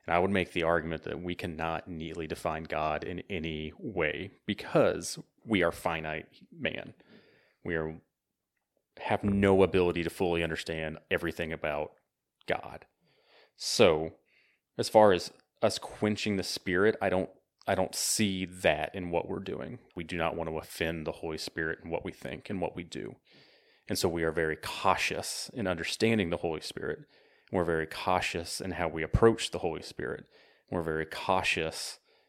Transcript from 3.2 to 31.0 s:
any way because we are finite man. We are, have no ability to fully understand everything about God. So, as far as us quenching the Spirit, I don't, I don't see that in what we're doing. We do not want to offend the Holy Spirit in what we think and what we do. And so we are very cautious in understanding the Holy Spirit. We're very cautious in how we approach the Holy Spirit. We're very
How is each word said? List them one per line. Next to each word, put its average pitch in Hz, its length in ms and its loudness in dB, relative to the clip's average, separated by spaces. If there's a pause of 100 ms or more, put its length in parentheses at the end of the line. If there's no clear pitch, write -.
any 78 480 -6
way 92 540 -2 (140)
because 98 720 2 (280)
we 101 180 4
are 85 80 4
finite 80 560 -4 (240)
man. - 420 -6 (680)
We 87 120 -2
are, 80 200 -2 (1040)
have - 240 -2
no 98 400 6
ability 87 400 4
to 82 60 -2
fully 85 340 0
understand 80 540 -4 (120)
everything 82 420 -2
about 76 420 -4 (540)
God. - 380 -6 (720)
So, 82 560 6 (640)
as 120 100 -2
far 107 260 10
as - 180 0 (300)
us 110 160 2
quenching 104 600 -2
the 90 60 -2
Spirit, 95 560 2
I 95 100 2
don't, 92 200 0 (380)
I 98 80 2
don't 92 180 0
see 95 520 0
that 87 500 0
in 90 160 -6
what 82 180 0
we're 95 80 -4
doing. - 400 -8 (180)
We 87 80 -6
do 85 140 -8
not 82 180 0
want 82 140 -4
to 80 80 -4
offend 80 480 -4
the 82 60 -4
Holy 78 260 -6
Spirit - 460 -4
in 82 80 -10
what - 120 -2
we 82 80 -8
think - 380 -12
and 95 100 -4
what - 160 -4
we 87 80 -8
do. 52 340 -10 (680)
And 101 120 -4
so 92 100 2
we 82 140 -2
are 80 80 2
very 80 240 0
cautious - 960 -2
in 107 140 -4
understanding 92 640 0
the 85 60 -2
Holy 80 240 -4
Spirit. - 400 -6 (500)
We're 92 120 2
very 80 220 0
cautious - 760 -2
in 95 120 -6
how 85 160 -2
we 80 160 -4
approach - 480 4
the 87 80 -4
Holy 80 240 -4
Spirit. - 420 -8 (460)
We're 90 100 0
very 80 240 0